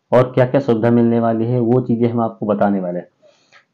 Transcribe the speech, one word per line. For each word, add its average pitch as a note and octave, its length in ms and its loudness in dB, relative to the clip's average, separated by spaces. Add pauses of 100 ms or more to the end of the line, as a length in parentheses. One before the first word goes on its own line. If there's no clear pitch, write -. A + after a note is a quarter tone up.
(120)
और B2 100 6
क्या-क्या B2+ 380 0
सुविधा A#2 300 0
मिलने A#2 300 2
वाली A2+ 240 0
है, B2 160 -2
वो A#2+ 200 2
चीज़ें A#2 280 -2
हम A#2 120 -4
आपको A2+ 260 -6
बताने G2+ 340 0
वाले F2 180 -6
हैं। - 100 -12 (640)